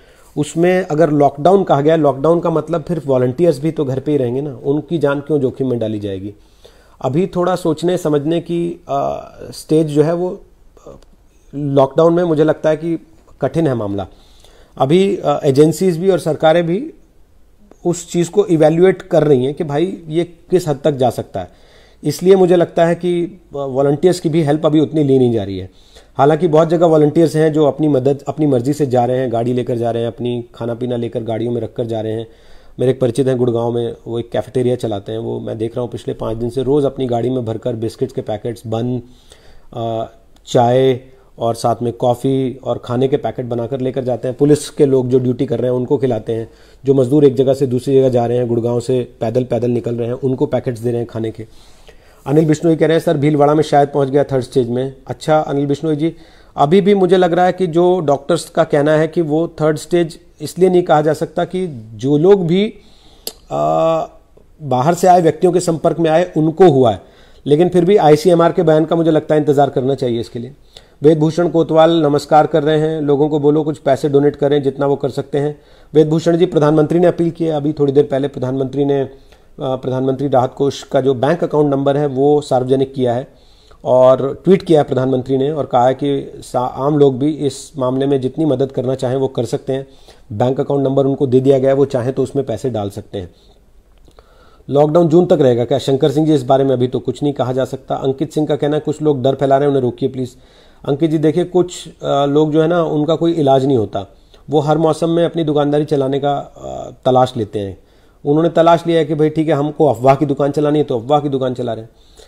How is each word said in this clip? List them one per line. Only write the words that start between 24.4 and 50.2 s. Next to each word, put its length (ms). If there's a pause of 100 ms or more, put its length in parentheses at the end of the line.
help 240
अभी 140
उतनी 220
ली 160
नहीं 140
जा 120
रही 140
है। 120 (440)
हालांकि 340
बहुत 200
जगह 180
volunteers 500
हैं 160
जो 140
अपनी 220
मदद, 400
अपनी 180
मर्ज़ी 260
से 140
जा 180
रहे 140
हैं, 140
गाड़ी 200
लेकर 240
जा 140
रहे 120
हैं, 60
अपनी 360 (100)
खाना 200
पीना 220
लेकर 260
गाड़ियों 300
में 80
रख 160
कर 80
जा 160
रहे 120
हैं। 140 (540)
मेरे 120
एक 80
परिचित 260
हैं 100
गुड़गांव 360
में, 220 (120)
वो 120
एक 120
cafeteria 460
चलाते 360
हैं, 60
वो 220
मैं 180
देख 180
रहा 60
हूँ 80
पिछले 240
पाँच 220
दिन 140
से 120
रोज़ 240
अपनी 200
गाड़ी 240
में 140
भरकर 320
बिस्किट्स 380
के 60
पैकेट्स, 460
bun, 360 (720)
अ, 380 (360)
चाय 540 (380)
और 160
साथ 280
में 100
coffee 720
और 140
खाने 300
के 80
packet 300
बनाकर 340
लेकर 240
जाते 240
हैं। 80
पुलिस 340
के 160
लोग 220
जो 100
duty 280
कर 120
रहे 120
हैं 60
उनको 220
खिलाते 360
हैं, 160 (340)
जो 100
मज़दूर 300
एक 100
जगह 200
से 120
दूसरी 280
जगह 140
जा 180
रहे 120
हैं, 100
गुड़गांव 320
से 400
पैदल 240
पैदल 260
निकल 240
रहे 120
हैं, 80
उनको 320